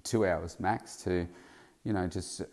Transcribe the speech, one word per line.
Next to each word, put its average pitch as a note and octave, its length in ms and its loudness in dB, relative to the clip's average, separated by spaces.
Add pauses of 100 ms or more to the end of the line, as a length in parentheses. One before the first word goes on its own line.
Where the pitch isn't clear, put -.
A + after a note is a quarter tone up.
two A2 240 4
hours E2+ 320 0
max G#2+ 460 -2
to, F2+ 220 2 (560)
you A2 100 0
know, F#2 140 2
just - 460 -6